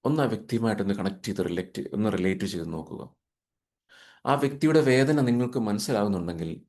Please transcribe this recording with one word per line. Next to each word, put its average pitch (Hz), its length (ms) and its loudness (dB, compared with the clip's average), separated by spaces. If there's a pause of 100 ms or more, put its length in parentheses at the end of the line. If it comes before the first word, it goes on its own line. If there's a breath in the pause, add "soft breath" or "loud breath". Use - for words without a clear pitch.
ഒന്ന് 147 180 2
ആ - 20 2
വ്യക്തിയുമായിട്ടൊന്ന് 110 680 -2
കണക്ട് 98 300 -4
ചെയ്ത് 98 220 -4
റിലേറ്റ്, 90 480 -6
ഒന്ന് 107 180 0
റിലേറ്റ് 95 340 0
ചെയ്ത് 82 280 -6
നോക്കുക. - 420 -12 (1080 soft breath)
ആ 131 100 2
വ്യക്തിയുടെ 143 460 4
വേദന 135 400 4
നിങ്ങൾക്ക് 123 380 2
മനസ്സിലാകുന്നുണ്ടെങ്കിൽ 98 1080 -2